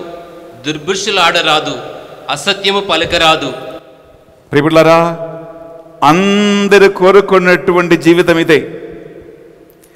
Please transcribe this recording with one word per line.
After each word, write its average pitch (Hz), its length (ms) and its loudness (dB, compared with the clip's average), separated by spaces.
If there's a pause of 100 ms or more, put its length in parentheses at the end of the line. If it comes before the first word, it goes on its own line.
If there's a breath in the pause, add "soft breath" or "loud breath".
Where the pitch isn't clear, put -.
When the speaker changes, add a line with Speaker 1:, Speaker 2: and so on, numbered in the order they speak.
(680)
Speaker 1:
దుర్భుషులాడరాదు, 160 1080 -2 (540)
అసత్యము 196 500 -4
పలకరాదు. 165 720 -2 (1000)
Speaker 2:
ప్రియబిడ్డలారా, 160 680 2 (840)
అందరూ 202 880 2
కోరుకున్నటువంటి 180 1080 2
జీవితం 170 420 2
ఇదే, 151 420 0 (1160 soft breath)